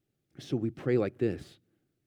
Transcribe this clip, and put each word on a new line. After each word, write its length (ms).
So 180
we 140
pray 260
like 220
this. 400